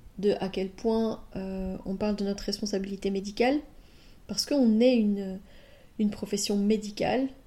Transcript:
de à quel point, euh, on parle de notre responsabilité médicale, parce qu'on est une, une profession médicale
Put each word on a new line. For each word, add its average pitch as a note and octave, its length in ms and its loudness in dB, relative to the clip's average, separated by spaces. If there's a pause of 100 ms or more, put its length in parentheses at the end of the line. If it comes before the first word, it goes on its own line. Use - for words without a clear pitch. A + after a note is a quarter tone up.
(200)
de G3 200 4
à F#3+ 100 -4
quel F#3+ 200 -4
point, A3+ 520 0 (140)
euh, F#3+ 500 -6
on F#3+ 100 -4
parle G#3 200 0
de G#3 80 -4
notre G3 200 -2
responsabilité G3 640 -4
médicale, G3+ 500 0 (680)
parce - 180 -4
qu'on A#3+ 340 4
est B3 160 6
une, G3+ 440 0 (600)
une G#3 100 4
profession G#3 480 -2
médicale G#3 720 0 (200)